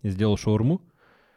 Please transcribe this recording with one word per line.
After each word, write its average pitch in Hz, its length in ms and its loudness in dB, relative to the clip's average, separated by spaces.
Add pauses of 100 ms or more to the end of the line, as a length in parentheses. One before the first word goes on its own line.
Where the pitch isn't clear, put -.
И 104 80 -4
сделал 101 260 0
шаурму. 113 460 0 (540)